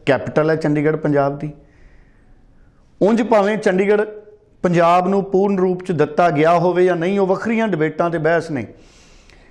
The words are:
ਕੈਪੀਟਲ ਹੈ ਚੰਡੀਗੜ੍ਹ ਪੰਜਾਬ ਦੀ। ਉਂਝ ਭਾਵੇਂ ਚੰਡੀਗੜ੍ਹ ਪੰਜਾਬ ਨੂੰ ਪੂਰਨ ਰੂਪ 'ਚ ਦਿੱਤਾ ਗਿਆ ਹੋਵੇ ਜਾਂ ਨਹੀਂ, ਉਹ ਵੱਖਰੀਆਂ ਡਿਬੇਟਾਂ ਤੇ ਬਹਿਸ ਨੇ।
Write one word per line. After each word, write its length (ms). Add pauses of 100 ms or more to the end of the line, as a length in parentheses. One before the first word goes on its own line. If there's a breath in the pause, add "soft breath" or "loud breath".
ਕੈਪੀਟਲ 440
ਹੈ 60
ਚੰਡੀਗੜ੍ਹ 420
ਪੰਜਾਬ 420
ਦੀ। 120 (1500 soft breath)
ਉਂਝ 200
ਭਾਵੇਂ 360
ਚੰਡੀਗੜ੍ਹ 480 (560)
ਪੰਜਾਬ 460
ਨੂੰ 160
ਪੂਰਨ 360
ਰੂਪ 240
'ਚ 80
ਦਿੱਤਾ 380
ਗਿਆ 300
ਹੋਵੇ 260
ਜਾਂ 100
ਨਹੀਂ, 240
ਉਹ 80
ਵੱਖਰੀਆਂ 400
ਡਿਬੇਟਾਂ 420
ਤੇ 80
ਬਹਿਸ 340
ਨੇ। 160 (840 soft breath)